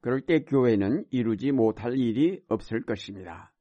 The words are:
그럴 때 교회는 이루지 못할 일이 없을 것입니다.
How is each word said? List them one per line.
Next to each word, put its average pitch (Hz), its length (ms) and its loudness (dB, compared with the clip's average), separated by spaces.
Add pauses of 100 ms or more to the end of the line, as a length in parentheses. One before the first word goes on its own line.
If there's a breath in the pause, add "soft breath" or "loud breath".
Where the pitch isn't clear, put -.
그럴 127 200 -2
때 156 240 2
교회는 123 640 2
이루지 120 420 0
못할 113 460 0
일이 131 500 0
없을 110 340 -4
것입니다. 92 800 -10